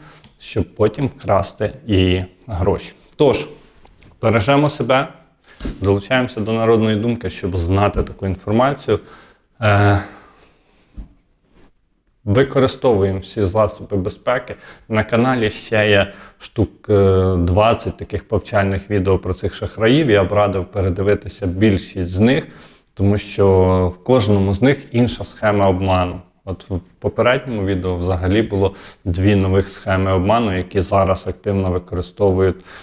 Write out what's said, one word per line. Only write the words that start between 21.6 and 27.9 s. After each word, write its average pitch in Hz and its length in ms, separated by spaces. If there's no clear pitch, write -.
з 92 80
них, 123 280
тому 101 240
що 92 760
в - 100
кожному 101 500
з 101 80
них 139 160
інша 120 320
схема 104 440
обману. 92 520
От - 260
в, 98 40
в - 240
попередньому 117 680
відео 92 320